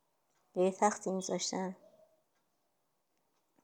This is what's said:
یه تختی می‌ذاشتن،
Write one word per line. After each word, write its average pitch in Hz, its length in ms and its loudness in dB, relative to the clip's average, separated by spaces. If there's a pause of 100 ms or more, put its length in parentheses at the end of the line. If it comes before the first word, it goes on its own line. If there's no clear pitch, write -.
(540)
یه 185 160 4
تختی 208 400 0
می‌ذاشتن، 185 680 -4 (1900)